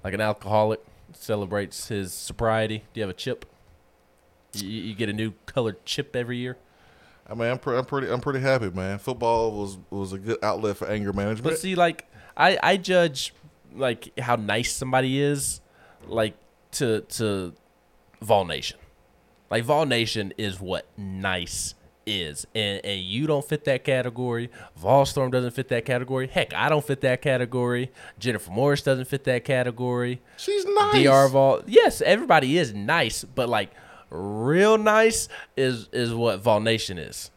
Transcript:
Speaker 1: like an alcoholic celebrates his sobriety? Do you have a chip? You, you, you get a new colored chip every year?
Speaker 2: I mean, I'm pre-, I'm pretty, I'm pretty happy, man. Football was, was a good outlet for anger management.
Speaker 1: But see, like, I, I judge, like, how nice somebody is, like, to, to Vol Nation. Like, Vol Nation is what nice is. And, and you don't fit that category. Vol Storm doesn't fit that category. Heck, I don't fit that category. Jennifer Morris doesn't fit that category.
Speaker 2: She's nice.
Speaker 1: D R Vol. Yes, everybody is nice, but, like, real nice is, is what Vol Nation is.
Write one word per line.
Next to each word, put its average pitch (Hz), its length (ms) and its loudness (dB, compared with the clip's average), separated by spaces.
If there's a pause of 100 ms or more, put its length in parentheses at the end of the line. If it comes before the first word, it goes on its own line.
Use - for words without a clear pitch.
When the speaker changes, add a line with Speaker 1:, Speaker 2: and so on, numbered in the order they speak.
Speaker 1:
like 98 100 -6
an 101 80 -4
alcoholic 107 600 0 (320)
celebrates 101 720 -6
his 98 260 -6
sobriety? 110 720 -2 (100)
Do 113 60 -10
you - 20 -4
have 101 80 -4
a 92 80 -10
chip? - 280 -8 (1080)
You, 101 140 -10
you, 107 140 -8
you 104 140 -10
get 104 140 -4
a 104 40 -4
new 110 200 -4 (140)
colored 113 360 -4
chip - 320 -8
every 123 220 -4
year? 123 200 -6 (720)
Speaker 2:
I 107 60 -12
mean, 117 160 -2
I'm 127 80 -2
pre-, 123 180 -2
I'm 127 100 0
pretty, 135 220 -4
I'm 120 120 -2
pretty 135 220 -2
happy, 131 280 2
man. 95 300 -4
Football 117 520 0
was, 98 280 -6 (100)
was 98 220 -6
a 95 80 -8
good 110 240 -4
outlet 104 340 0
for - 100 -6
anger 101 260 -2
management. 104 300 -4
Speaker 1:
But 160 140 -2
see, 185 160 -6
like, 170 320 0 (300)
I, 175 260 4
I 190 160 4
judge, 175 560 0 (420)
like, 123 440 -4
how 120 160 2
nice 110 360 -2
somebody 131 480 0
is, 143 400 -2 (480)
like, 110 280 -2 (380)
to, 113 280 0
to 98 520 -4 (680)
Vol 104 240 4
Nation. 76 320 -8 (720)
Like, 117 140 -2
Vol 151 240 2
Nation 113 500 -2
is 98 240 -6
what 90 240 -6 (100)
nice 95 800 -6 (360)
is. 82 460 -6
And, 101 300 -2
and 98 160 -4
you 110 260 -4
don't 143 160 0
fit 147 220 -6
that 131 180 0
category. 123 680 -2 (280)
Vol 123 280 4
Storm 131 240 -2
doesn't 123 220 0
fit - 160 -6
that 120 160 -2
category. 127 440 -2
Heck, - 260 -2
I 113 160 0
don't 151 140 2
fit 135 180 -2
that 127 200 2
category. 123 720 0 (260)
Jennifer 104 320 -4
Morris 139 320 2
doesn't 131 240 0
fit 135 200 -6
that 123 180 0
category. 123 760 -2 (160)
Speaker 2:
She's 392 260 -2
nice. 403 300 2
Speaker 1:
D - 140 6
R 135 200 8
Vol. 135 400 4
Yes, 381 320 6
everybody 170 580 4
is 127 160 0
nice, 117 520 0
but, 120 240 -2
like, 104 220 0 (380)
real 120 680 2
nice 220 500 4 (300)
is, 127 340 0
is 117 220 -2
what 113 260 2
Vol 107 220 4
Nation 110 360 0
is. 60 400 -12